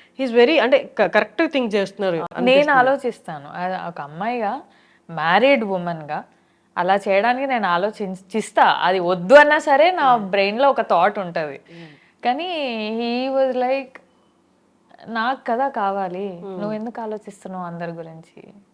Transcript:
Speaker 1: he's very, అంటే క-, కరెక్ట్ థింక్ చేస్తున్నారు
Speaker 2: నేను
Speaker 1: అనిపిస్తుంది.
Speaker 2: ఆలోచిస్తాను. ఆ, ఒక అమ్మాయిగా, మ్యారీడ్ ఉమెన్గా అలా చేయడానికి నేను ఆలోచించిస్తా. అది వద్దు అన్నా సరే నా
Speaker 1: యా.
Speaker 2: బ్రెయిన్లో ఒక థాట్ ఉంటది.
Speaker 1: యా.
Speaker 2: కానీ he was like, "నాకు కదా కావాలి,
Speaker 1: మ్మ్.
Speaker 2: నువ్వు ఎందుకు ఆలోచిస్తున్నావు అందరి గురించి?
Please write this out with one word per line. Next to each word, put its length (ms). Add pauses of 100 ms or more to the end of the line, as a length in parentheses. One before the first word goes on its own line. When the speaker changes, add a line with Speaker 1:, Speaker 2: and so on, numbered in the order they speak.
(200)
Speaker 1:
he's 160
very, 240
అంటే 380
క-, 80
కరెక్ట్ 460
థింక్ 220
చేస్తున్నారు 400
Speaker 2:
నేను 120 (100)
Speaker 1:
అనిపిస్తుంది. 340
Speaker 2:
ఆలోచిస్తాను. 800
ఆ, 400
ఒక 120
అమ్మాయిగా, 600 (480)
మ్యారీడ్ 540
ఉమెన్గా 600 (520)
అలా 200
చేయడానికి 500
నేను 220
ఆలోచించిస్తా. 960
అది 360
వద్దు 340
అన్నా 240
సరే 320
నా 120
Speaker 1:
యా. 140
Speaker 2:
బ్రెయిన్లో 540
ఒక 100
థాట్ 380
ఉంటది. 420 (100)
Speaker 1:
యా. 160 (380)
Speaker 2:
కానీ 240 (500)
he 400
was 180
like, 440 (1080)
"నాకు 380
కదా 220
కావాలి, 600
Speaker 1:
మ్మ్. 320
Speaker 2:
నువ్వు 120
ఎందుకు 280
ఆలోచిస్తున్నావు 640
అందరి 260
గురించి? 520 (320)